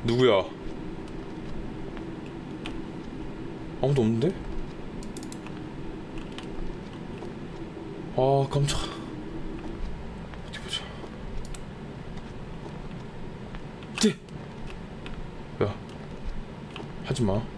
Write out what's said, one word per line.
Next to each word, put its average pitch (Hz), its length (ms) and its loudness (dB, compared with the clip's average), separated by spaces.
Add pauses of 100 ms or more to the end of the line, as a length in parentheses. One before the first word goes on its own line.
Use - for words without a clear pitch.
누구야? 117 400 10 (3500)
아무도 135 200 6
없는데? 113 320 6 (3750)
아, 135 320 8
깜짝아. 143 340 6 (1600)
어디 - 120 -8
보자. - 220 -2 (3250)
네. - 1600 0
야, 101 100 2 (1300)
하지 127 180 4
마. 101 180 6 (160)